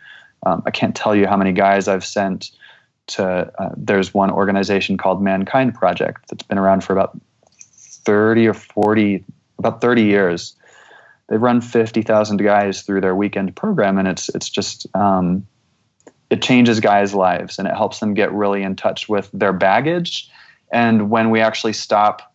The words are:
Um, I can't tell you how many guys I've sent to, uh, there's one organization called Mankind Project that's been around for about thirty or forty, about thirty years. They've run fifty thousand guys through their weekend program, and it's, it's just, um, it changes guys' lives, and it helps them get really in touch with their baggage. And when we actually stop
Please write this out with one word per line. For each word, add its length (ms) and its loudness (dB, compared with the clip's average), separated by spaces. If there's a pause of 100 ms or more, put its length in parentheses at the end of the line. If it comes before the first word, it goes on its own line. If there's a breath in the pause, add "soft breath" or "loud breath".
(440 loud breath)
Um, 220 -2
I 60 -4
can't 240 -4
tell 200 0
you 120 4
how 100 0
many 140 0
guys 360 2
I've 180 -2
sent 440 -4 (580 soft breath)
to, 520 -4
uh, 180 -4
there's 340 0
one 200 2
organization 680 0
called 240 0
Mankind 540 0
Project 540 -2
that's 140 -14
been 140 -4
around 260 2
for 100 -2
about 220 0 (880)
thirty 420 4
or 80 2
forty, 680 0 (360)
about 220 -2
thirty 220 4
years. 520 0 (760 soft breath)
They've 120 0
run 200 2
fifty 400 0
thousand 360 0
guys 440 0
through 200 -2
their 140 0
weekend 400 -2
program, 440 0
and 80 0
it's, 220 -6
it's 200 -8
just, 460 -8
um, 500 0 (840)
it 120 0
changes 380 4
guys' 340 2
lives, 460 -2
and 80 -4
it 80 -4
helps 240 -4
them 160 -2
get 180 0
really 300 -2
in 120 -4
touch 320 -6
with 240 -4
their 220 0
baggage. 760 0 (420 soft breath)
And 400 2
when 180 2
we 100 2
actually 340 0
stop 600 0